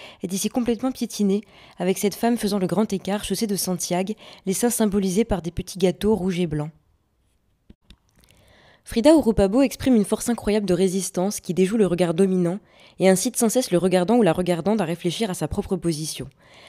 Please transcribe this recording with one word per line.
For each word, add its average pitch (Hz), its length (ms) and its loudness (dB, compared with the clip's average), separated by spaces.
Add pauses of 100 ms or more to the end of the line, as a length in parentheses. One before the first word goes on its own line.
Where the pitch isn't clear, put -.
(220)
est 185 100 -8
ici 196 180 -4
complètement 247 420 -2
piétiné, 208 500 -2 (380)
avec 185 180 0
cette 202 160 -2
femme 233 240 0
faisant 202 220 -2
le 185 80 0
grand 202 260 0
écart, 196 300 -4
chaussée 196 240 -2
de 196 80 -2
Santiago, 180 580 -4 (320)
les 190 80 -2
seins 240 160 0
symbolisés 202 560 0
par 180 160 -2
des 165 80 -8
petits - 300 -10
gâteaux 196 360 2
rouges 180 240 -2
et 175 80 0
blancs. 151 240 -6 (2000)
Frida 285 320 6
Oropabo 220 480 4
exprime 262 320 2
une 208 100 4
force - 240 -2
incroyable 214 380 0
de 180 80 4
résistance 185 640 -2
qui 170 160 -6
déjoue 190 220 2
le 196 100 4
regard 170 260 0
dominant 185 460 0 (400)
et 185 100 4
incite 185 280 2
sans 226 120 2
cesse 254 220 0
le 175 80 2
regardant 185 380 2
ou 240 40 4
la 165 120 4
regardante 180 480 0
à 170 40 -2
réfléchir 175 460 -4
à - 20 -6
sa 156 140 -4
propre 196 300 -4
position. 151 520 -6 (400)